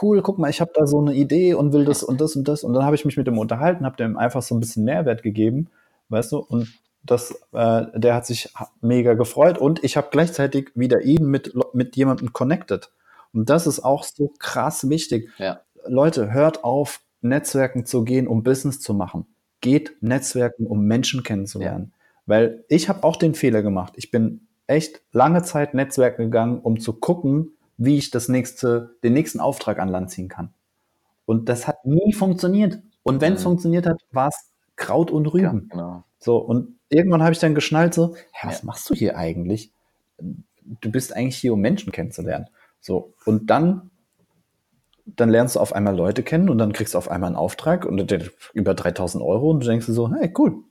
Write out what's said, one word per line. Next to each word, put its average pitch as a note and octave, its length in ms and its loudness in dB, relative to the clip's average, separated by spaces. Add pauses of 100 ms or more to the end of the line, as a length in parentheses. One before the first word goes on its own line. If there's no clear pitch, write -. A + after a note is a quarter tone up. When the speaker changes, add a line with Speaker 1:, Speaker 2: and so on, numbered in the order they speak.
Speaker 1:
cool, G3+ 200 4
guck G3 180 -2
mal, D3 100 2
ich C#3+ 120 -2
hab E3+ 120 -2
da D#3 120 4
so D3 160 2
eine D3 140 2
Idee D#3 400 4
und C#3+ 180 2
will D3 120 6
das C#3+ 180 0
und C3 180 -2
das D#3 140 0
und C#3 120 -2
das.“ D3 160 -2
Und A#2+ 100 -2
dann C3+ 120 2
hab D3+ 80 4
ich D3 120 0
mich C#3 120 -2
mit B2+ 100 -2
dem A#2+ 120 0
unterhalten, C#3 460 -2
hab C3 120 -6
dem A2+ 200 -2
einfach B2 260 0
so A#2+ 120 -4
ein A2+ 40 2
bisschen A2 260 -2
Mehrwert C3+ 380 0
gegeben, A2+ 460 0 (400)
weißt A2+ 240 -2
du, D3 60 -4
und A#2 340 -4 (300)
das, - 280 0 (220)
äh, A2+ 320 2 (100)
der A#2 200 2
hat A#2+ 100 -4
sich - 300 -6
ha-, - 140 -12 (120)
mega A#2+ 340 4
gefreut C3+ 420 2
und D3+ 260 2
ich C#3 140 0
hab - 140 -2
gleichzeitig C#3 640 0
wieder B2 260 2
ihn D3+ 240 4
mit C#3 280 -2
Lo-, B2 200 -4
mit B2 240 -2
jemandem C3 360 2
connected. C3 580 -2 (420)
Und A2 160 0
das F3 180 4
ist C#3 160 -2
auch C#3 220 0
so - 340 -4
krass C3 500 -4
wichtig. C#3 400 -2 (100)
Speaker 2:
Ja. F#2+ 220 -6 (260)
Speaker 1:
Leute, C3 440 2
hört D3 320 2
auf, C3+ 380 -2 (200)
Netzwerken C3 640 -2
zu A#2+ 200 0
gehen, B2+ 220 0
um A2 160 0
Business C3 360 0
zu - 140 -6
machen. F#2+ 320 -4 (340)
Geht C#3+ 420 0
Netzwerken, A#2+ 680 -2
um G#2 180 0
Menschen B2 380 0
kennenzulernen. G2 680 -6
Speaker 2:
Ja. - 60 -20 (280)
Speaker 1:
Weil A2+ 420 2
ich - 200 2
hab G3 140 -2
auch D#3 140 2
den D#3+ 180 2
Fehler A2 280 2
gemacht. G2 340 -2
Ich - 140 -14
bin A2+ 360 -2 (200)
echt D#3 340 -2 (100)
lange D#3 320 4
Zeit D3 300 -2
Netzwerken B2+ 520 0
gegangen, A#2 340 0
um A2+ 200 0
zu A2+ 140 -6
gucken, D#3 640 -2 (200)
wie C#3 200 2
ich C#3 140 -4
das A#2+ 180 -2
nächste, B2 760 -2
den A#2 100 4
nächsten D#3 280 0
Auftrag - 380 -2
an F#2+ 100 -2
Land F#2 220 -4
ziehen F#2 180 -10
kann. - 240 -14 (720)
Und A2+ 240 0
das D3+ 180 -2
hat - 180 -8
nie F3+ 280 4
funktioniert. F#3+ 640 0 (240)
Und C#3 180 0
wenn's F#3 200 2
Speaker 2:
Mhm. - 20 -6
Speaker 1:
funktioniert F3 440 0
hat, E3 140 -2 (100)
war's C3+ 400 -4 (240)
Kraut E3 360 0
und D3+ 160 0
Rüben. F3 440 0
Speaker 2:
Ja, - 60 -16
genau. F2 260 -10 (160)
Speaker 1:
So, A#2+ 180 2
und A#2+ 420 -2 (100)
irgendwann E3 340 4
hab E3+ 80 4
ich E3 80 0
dann D#3 160 2
geschnallt: D#3+ 380 2
so, E3+ 220 0 (160)
„Hä, - 160 -12
was - 140 -8
Speaker 2:
Ja. - 60 -16
Speaker 1:
machst - 220 -12
du - 60 2
hier G#2 220 -2
eigentlich? F2 540 -4 (1080)
Du A2 100 -6
bist B2+ 240 -4
eigentlich C3 220 -4
hier, B2 160 0
um G2+ 80 2
Menschen E3+ 300 0
kennenzulernen.“ - 560 -8 (320)
So, - 340 -6 (120)
und A2 240 0
dann, E3 420 2 (1120)
dann A#2+ 240 2
lernst A#2 260 4
du - 40 2
auf - 140 0
einmal G2+ 220 0
Leute G2+ 280 0
kennen F3 260 2
und B2 80 2
dann G#2+ 160 2
kriegst - 200 -4
du - 40 0
auf - 140 -4
einmal F2+ 160 -2
einen F2 80 -4
Auftrag D#3 500 -2
und G2 240 -2
der, F2+ 120 0 (320)
über G2 200 0
dreitausend F2+ 500 -4
Euro A#2 280 2
und D3+ 100 2
du A#2 60 -2
denkst A2+ 180 0
dir A#2 80 -2
so, A#2 200 0
„Hey, A#3+ 240 -2
cool, C#4 180 2 (160)